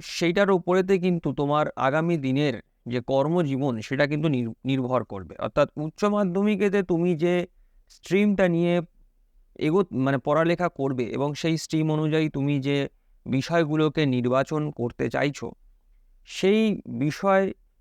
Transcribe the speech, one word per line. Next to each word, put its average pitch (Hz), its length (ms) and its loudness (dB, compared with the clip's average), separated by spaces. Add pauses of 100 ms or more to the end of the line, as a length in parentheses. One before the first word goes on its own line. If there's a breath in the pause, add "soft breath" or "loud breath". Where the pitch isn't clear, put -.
সেইটার 185 500 0
উপরেতে 185 480 2
কিন্তু 170 340 0
তোমার 147 320 0 (100)
আগামী 156 420 0
দিনের 135 440 0 (260)
যে 120 140 -2
কর্মজীবন 135 800 0
সেটা 139 260 0
কিন্তু 151 220 0
নির-, 123 240 0 (120)
নির্ভর 127 380 0
করবে। 95 360 -12
অর্থাৎ 143 360 0
উচ্চ 156 300 -4
মাধ্যমিকেতে 202 800 2
তুমি 175 320 0
যে 175 320 0 (420)
স্ট্রিমটা 196 580 2
নিয়ে 175 340 2 (760)
এগো-, 175 360 0
মানে 135 260 0
পড়ালেখা 165 520 0
করবে 135 340 -2
এবং 135 300 -4
সেই 160 240 -2
স্ট্রিম 156 340 -2
অনুযায়ী 156 380 0
তুমি 143 300 -2
যে 139 300 -2 (360)
বিষয়গুলোকে 156 800 0
নির্বাচন 135 640 0
করতে 120 380 -4
চাইছো 135 420 -4 (760)
সেই 214 640 0
বিষয়, 185 640 0 (300)